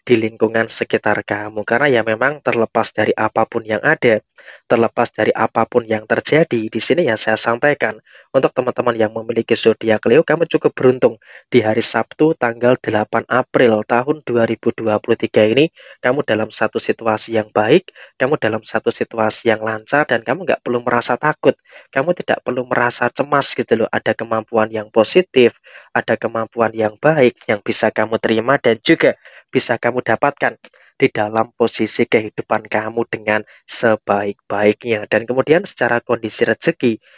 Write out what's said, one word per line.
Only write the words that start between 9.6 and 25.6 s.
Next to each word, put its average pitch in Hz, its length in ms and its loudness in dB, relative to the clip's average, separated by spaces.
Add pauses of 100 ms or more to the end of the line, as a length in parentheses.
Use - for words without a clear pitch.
Leo, 123 160 6
kamu 165 240 0
cukup - 320 -2
beruntung 127 400 2 (320)
di 113 160 4
hari 110 160 0
Sabtu 151 560 0
tanggal 120 400 0
delapan 110 480 -2
April 123 560 2
tahun 135 480 -2
dua 117 160 0
ribu 113 320 -2
dua 107 240 -2
puluh 113 160 0
tiga - 240 2
ini, 117 320 2 (320)
kamu 131 160 0
dalam 107 320 -4
satu - 240 -2
situasi 113 640 -4
yang 107 80 -6
baik, 113 400 2 (320)
kamu 131 160 0
dalam 110 240 -2
satu 113 320 -2
situasi 113 560 -2
yang 110 160 0
lancar, 110 400 -2
dan 113 160 -2
kamu 165 240 -6
nggak - 160 -2
perlu 120 240 -4
merasa 120 320 0
takut, 151 400 0 (320)
kamu 151 240 -2
tidak - 320 -4
perlu 127 160 -4
merasa 123 480 -2
cemas 143 480 -2
gitu 123 160 -2 (120)
loh. - 40 -2
Ada - 240 -2
kemampuan 110 560 -2
yang 107 240 -8
positif, 120 640 2 (400)